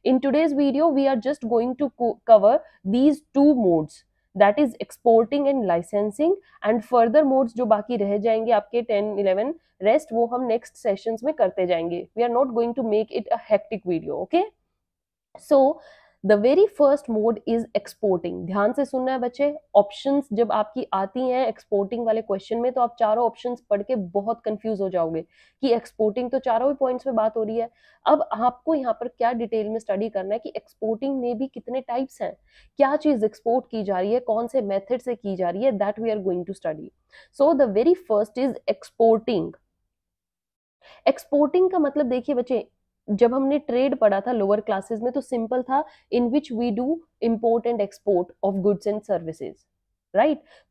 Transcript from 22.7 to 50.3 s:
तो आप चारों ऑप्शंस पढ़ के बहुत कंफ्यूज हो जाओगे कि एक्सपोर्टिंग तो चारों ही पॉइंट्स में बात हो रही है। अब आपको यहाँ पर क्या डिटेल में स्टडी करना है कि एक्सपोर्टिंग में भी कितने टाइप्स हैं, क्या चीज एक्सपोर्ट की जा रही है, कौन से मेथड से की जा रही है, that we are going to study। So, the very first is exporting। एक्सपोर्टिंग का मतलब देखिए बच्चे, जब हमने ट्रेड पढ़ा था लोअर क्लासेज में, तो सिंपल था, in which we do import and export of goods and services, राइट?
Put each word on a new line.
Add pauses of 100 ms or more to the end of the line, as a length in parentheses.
तो
आप
चारों
ऑप्शंस
पढ़
के
बहुत
कंफ्यूज
हो
जाओगे (400)
कि
एक्सपोर्टिंग
तो
चारों
ही
पॉइंट्स
में
बात
हो
रही
है। (360)
अब
आपको
यहाँ
पर
क्या
डिटेल
में
स्टडी
करना
है
कि
एक्सपोर्टिंग
में
भी
कितने
टाइप्स
हैं, (400)
क्या
चीज
एक्सपोर्ट
की
जा
रही
है,
कौन
से
मेथड
से
की
जा
रही
है,
that
we
are
going
to
study। (520)
So,
the
very (160)
first
is
exporting। (1600)
एक्सपोर्टिंग
का
मतलब
देखिए
बच्चे, (380)
जब
हमने
ट्रेड
पढ़ा
था
लोअर
क्लासेज
में,
तो
सिंपल
था, (300)
in
which
we
do (440)
import
and
export (200)
of
goods
and
services, (640)
राइट? (260)